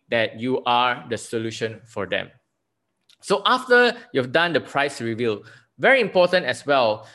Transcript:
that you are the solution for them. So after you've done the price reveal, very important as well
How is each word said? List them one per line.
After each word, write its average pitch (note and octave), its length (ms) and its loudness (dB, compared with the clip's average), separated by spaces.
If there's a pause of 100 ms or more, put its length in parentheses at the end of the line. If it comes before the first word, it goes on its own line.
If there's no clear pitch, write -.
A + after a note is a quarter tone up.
that A2 300 -2
you B2 240 -4
are B2 460 0
the A2+ 80 -6
solution A2+ 680 -8
for G2 220 -8
them. F#2+ 240 -4 (920)
So - 240 0
after B3 480 4 (200)
you've B2+ 180 -2
done E3 220 2
the C3 80 2
price C#3 400 -4
reveal, A2+ 420 -4 (340)
very A#3+ 240 4
important F3+ 440 2
as B2 200 -6
well B2 500 2